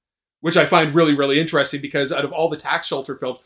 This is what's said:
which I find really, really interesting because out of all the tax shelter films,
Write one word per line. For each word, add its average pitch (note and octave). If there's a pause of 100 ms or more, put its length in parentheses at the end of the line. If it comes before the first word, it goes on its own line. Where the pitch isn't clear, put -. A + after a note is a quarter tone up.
(400)
which E3+
I D#3+
find D#3+
really, D#3
really C#3
interesting D3
because C#3
out C#3+
of C#3
all E3
the D3+
tax D3
shelter C3+
films, B2+